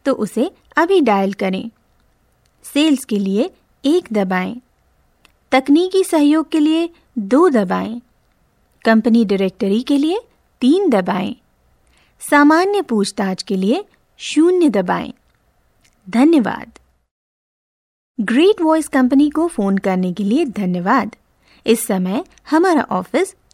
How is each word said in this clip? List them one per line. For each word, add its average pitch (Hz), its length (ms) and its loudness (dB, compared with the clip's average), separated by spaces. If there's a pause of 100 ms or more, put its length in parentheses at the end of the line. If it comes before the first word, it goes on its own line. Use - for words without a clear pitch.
तो 269 80 0
उसे 220 380 -4 (260)
अभी 349 240 2
dial 202 320 0
करें। 190 380 -6 (920)
Sales 285 420 0
के 208 140 -4
लिए 202 320 -2 (340)
एक 339 280 0
दबाएं। 190 440 -4 (920)
तकनीकी 339 520 2
सहयोग 311 460 2
के 320 100 0
लिए 320 300 0 (300)
दो 247 300 2
दबाएं। 202 520 -4 (840)
Company 226 400 2
directory 196 560 -2
के 285 160 -2
लिए 330 240 -2 (400)
तीन 349 280 2
दबाएं। 185 460 -2 (840)
सामान्य 320 640 2
पूछताछ 196 640 -4
के 196 120 -6
लिए 220 300 -2 (320)
शून्य 339 520 2
दबाएं। 180 420 -4 (1000)
धन्यवाद। 254 680 0 (1400)
Great 320 400 2
Voice 320 260 0
Company 269 420 2
को 320 180 -2
phone 196 300 -2
करने 185 360 -2
के 208 100 -6
लिए 247 220 0
धन्यवाद। 196 680 -2 (520)
इस 233 200 0
समय 190 360 -2 (260)
हमारा 330 320 2
office 214 540 -4 (180)